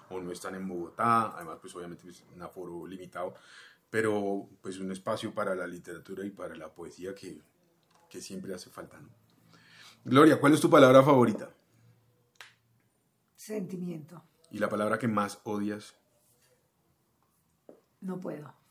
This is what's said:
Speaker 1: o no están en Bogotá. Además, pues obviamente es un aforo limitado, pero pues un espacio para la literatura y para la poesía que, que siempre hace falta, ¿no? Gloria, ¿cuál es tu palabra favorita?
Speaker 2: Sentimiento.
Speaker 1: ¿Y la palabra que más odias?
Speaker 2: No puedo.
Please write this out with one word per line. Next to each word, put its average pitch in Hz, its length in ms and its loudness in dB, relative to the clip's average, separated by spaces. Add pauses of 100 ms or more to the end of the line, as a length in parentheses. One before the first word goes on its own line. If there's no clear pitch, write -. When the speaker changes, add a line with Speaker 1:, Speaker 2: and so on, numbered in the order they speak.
(100)
Speaker 1:
o 92 100 -10
no 90 120 -10
están 92 220 -12
en 95 140 -8
Bogotá. 107 680 -2
Además, 82 280 -14
pues 92 120 -18
obviamente 87 360 -14
es - 120 -20 (120)
un 90 80 -18
aforo 85 440 -14
limitado, 90 460 -10 (560)
pero 104 580 -2 (140)
pues 95 180 -12
un 95 140 -8
espacio 107 400 -6
para 98 220 -4
la 90 120 -8
literatura 90 600 -12
y 101 40 -10
para 90 260 -14
la 78 120 -14
poesía 87 460 -14
que, 87 260 -16 (680)
que 185 100 -16
siempre 190 320 -10
hace 185 160 -14
falta, - 320 -18
¿no? 73 80 -20 (960)
Gloria, 135 340 6
¿cuál 143 140 6
es 151 80 4
tu 165 80 4
palabra 135 340 10
favorita? 123 460 4 (1900)
Speaker 2:
Sentimiento. 175 880 -12 (280)
Speaker 1:
¿Y 104 80 -12
la 104 100 -2
palabra 107 300 -2
que 120 100 -2
más 104 360 -2
odias? 104 500 -6 (2000)
Speaker 2:
No 185 180 -10
puedo. 151 320 -12 (180)